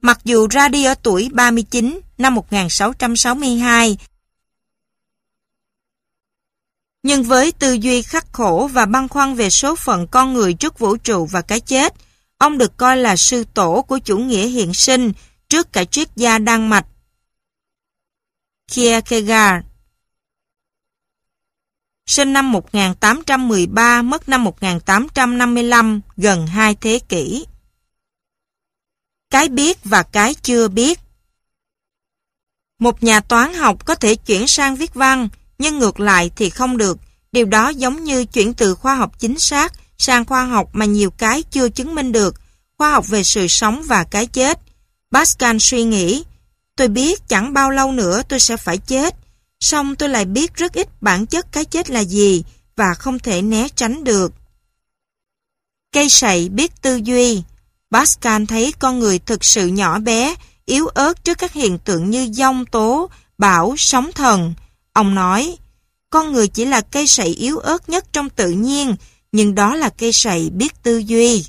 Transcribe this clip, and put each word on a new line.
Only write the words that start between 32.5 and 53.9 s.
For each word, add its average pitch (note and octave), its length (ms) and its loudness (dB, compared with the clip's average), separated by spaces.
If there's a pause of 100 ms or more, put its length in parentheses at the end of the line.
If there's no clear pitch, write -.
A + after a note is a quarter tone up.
Một A#3 240 0
nhà A3 180 4
toán A#3+ 340 0
học C#4 320 0
có D#4 80 0
thể A3+ 200 2
chuyển G#3+ 340 -2
sang C4+ 280 0
viết D#4 180 -8
văn, C4 340 0 (300)
nhưng D4 200 -2
ngược G#3+ 220 0
lại F#3+ 360 2
thì G3 140 -2
không B3+ 260 -2
được. G3 220 0 (340)
Điều A#3+ 140 4
đó A3 220 4
giống C#4 360 -4
như C4 200 0
chuyển A3+ 300 0
từ G3 200 2
khoa C4+ 200 -2
học A#3+ 240 -4
chính A#3 200 -4
xác D4+ 340 0 (260)
sang B3 260 0
khoa B3+ 200 -2
học B3 280 -2
mà G#3 120 -2
nhiều G#3 260 0
cái A#3 320 -2
chưa C4 260 -2
chứng C4 260 -8
minh C4+ 180 -4
được, G#3 220 0 (440)
khoa D4+ 120 2
học B3 180 0
về G3+ 160 -2
sự F#3 240 0
sống A3+ 380 0
và G#3+ 180 0
cái G#3 220 -4
chết. C4 340 -2 (520)
Pascal B3+ 480 2
suy A#3 240 0
nghĩ, A3 400 0 (520)
"Tôi B3+ 120 2
biết C4+ 400 -2
chẳng A3+ 240 -2
bao C#4 180 2
lâu C4+ 220 0
nữa G#3+ 360 -2
tôi C4 120 -2
sẽ A3+ 160 0
phải F#3 220 -4
chết, C4+ 380 -4 (440)
song C#4 360 -2
tôi D4 120 -4
lại A#3+ 160 0
biết A#3 300 -4
rất E4+ 180 -4
ít F4+ 160 -4 (120)
bản G3+ 260 0
chất E4 260 -6
cái D4+ 120 -4
chết E4 260 -6
là B3 100 -2
gì G3 440 2 (320)
và F#3+ 180 0
không B3+ 240 -8
thể F#3+ 240 -4
né A3 260 -2
tránh C4+ 360 -6